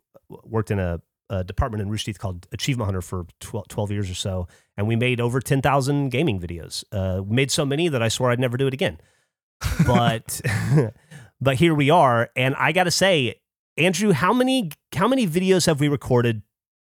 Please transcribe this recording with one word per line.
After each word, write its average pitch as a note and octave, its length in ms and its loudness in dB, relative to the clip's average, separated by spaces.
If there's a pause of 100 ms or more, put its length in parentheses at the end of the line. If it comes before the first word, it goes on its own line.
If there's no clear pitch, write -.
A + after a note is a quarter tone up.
(300)
w-, - 140 -20
worked A2+ 280 -4
in G2+ 80 2
a, E2+ 200 -2 (300)
a F#2 140 -4
department G#2+ 380 -4
in G2 60 -4
Rooster G#2+ 240 -6
Teeth - 60 -12
called F2+ 340 -10
Achievement A#2+ 340 -2
Hunter F#2+ 160 -2
for F2+ 240 -8 (140)
twelve, - 280 -10
twelve G#2 240 -4
years G2+ 180 -4
or F2+ 60 -8
so, F#2 320 -6 (280)
and G#2 120 -2
we A#2 80 0
made B2 240 0
over A#2+ 200 0
ten C3+ 220 0
thousand C#3 460 0
gaming A#2+ 320 0
videos. E2+ 500 -10
Uh, F#2+ 320 -2
we G#2 140 -2
made C3+ 160 2
so D#3 120 0
many C#3+ 240 -2
that C3 140 -2
I A2+ 60 2
swore B2 240 0
I'd A#2+ 80 0
never B2+ 160 0
do C3+ 100 0
it C3 80 -2
again. A2+ 240 -4 (880)
But, A#2 540 0 (300)
<laughs> - 720 -2
but C3+ 160 0
here E3 180 4
we C#3+ 160 4
are, B2+ 460 4
and C3 200 0
I C#3 160 2
gotta F3+ 200 2
say, E3 440 2 (400)
Andrew, F#3+ 360 2
how E3+ 200 2
many, B3+ 380 0 (240)
how F#3+ 140 2
many C4 180 2
videos F#3 400 2
have D#3 140 2
we D3 80 2
recorded A#2+ 540 0 (460)